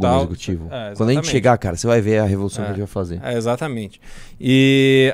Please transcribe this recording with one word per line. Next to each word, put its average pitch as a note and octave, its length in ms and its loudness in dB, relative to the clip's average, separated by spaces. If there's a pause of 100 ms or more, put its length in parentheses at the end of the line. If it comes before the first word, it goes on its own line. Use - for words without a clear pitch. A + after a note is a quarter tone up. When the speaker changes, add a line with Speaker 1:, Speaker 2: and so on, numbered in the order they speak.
Speaker 1:
no F2 60 2
Speaker 2:
tal. C3+ 60 2
Speaker 1:
executivo. E2+ 480 -6
Speaker 2:
É, - 20 -14
Speaker 1:
Quando - 120 -12
a - 40 -12
gente G#2 80 -12
Speaker 2:
exatamente. A#2+ 380 0
Speaker 1:
chegar, A#2+ 280 4
cara, F2 180 -4
você - 100 -6
vai A#2 160 4
ver G#2+ 160 2
a G#2+ 80 2
revolução G2 380 -2
Speaker 2:
É. - 20 -6
Speaker 1:
que G#2 60 -6
a - 20 -8
gente G2+ 100 -6
vai - 80 -10
fazer. F2 320 -6
Speaker 2:
É, B2 140 -6
exatamente. A#2+ 600 -6 (400)
E C3+ 760 4